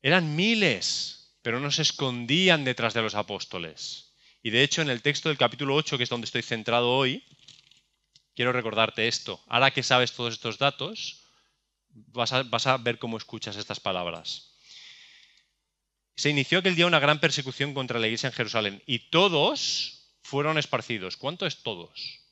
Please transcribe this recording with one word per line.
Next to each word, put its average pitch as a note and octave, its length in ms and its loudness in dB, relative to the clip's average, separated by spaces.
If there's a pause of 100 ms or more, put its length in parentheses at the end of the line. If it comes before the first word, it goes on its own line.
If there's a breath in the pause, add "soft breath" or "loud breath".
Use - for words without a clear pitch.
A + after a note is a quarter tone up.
Eran D#3 360 2
miles, F#3+ 1040 0
pero A#2 180 -2
no C#3+ 100 -2
se D3 120 0
escondían C#3+ 800 2
detrás A#2 300 0
de A2+ 80 0
los G#2+ 140 -2
apóstoles. - 1000 -8 (280 soft breath)
Y A2 100 -4
de A#2+ 120 6
hecho, C#3+ 180 0
en D3 80 0
el A#2+ 120 -2
texto D3 260 0
del D3+ 100 -2
capítulo C#3 380 0
ocho, D3+ 220 0
que A#2+ 60 0
es A#2+ 60 -2
donde A#2 160 -4
estoy A#2 180 -4
centrado A#2+ 460 0
hoy, C3+ 360 0 (1080)
quiero B2 180 0
recordarte A2+ 560 0
esto. - 380 -6
Ahora B2+ 240 2
que C3 120 -2
sabes B2+ 300 2
todos A#2+ 200 -6
estos A2 240 -6
datos, C#3+ 680 -4 (680 soft breath)
vas A#2 420 -4
a, C3 120 2
vas A#2+ 240 0
a C3 100 4
ver A#2+ 220 -2
cómo A2+ 180 -4
escuchas G#2+ 400 -10
estas G#2 220 -8
palabras. F2 680 -6 (1700 loud breath)
"Se - 140 2
inició D3 300 2
aquel F#3 160 2
día E3+ 120 6
una E3 120 6
gran E3+ 200 4
persecución C#3+ 540 -2
contra B2 260 -4
la A2 80 2
iglesia A2+ 200 -2
en B2+ 60 -4
Jerusalén, G#2+ 520 -2
y - 240 -4
todos F3+ 1000 0 (100)
fueron D3+ 360 -2
esparcidos". A2+ 580 -4
¿Cuánto F3 300 -6
es - 180 -6
todos? - 560 -10 (120)